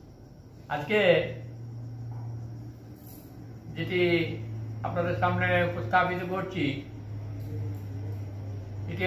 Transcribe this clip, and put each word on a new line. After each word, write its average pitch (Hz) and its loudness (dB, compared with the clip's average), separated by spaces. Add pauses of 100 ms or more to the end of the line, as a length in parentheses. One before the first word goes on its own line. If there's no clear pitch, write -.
(760)
আজকে 208 2 (2750)
যেটি 175 2 (840)
আপনাদের 175 2
সামনে 180 4 (200)
উপস্থাপিত 180 4 (100)
করছি, 180 0 (2250)
এটি 165 -2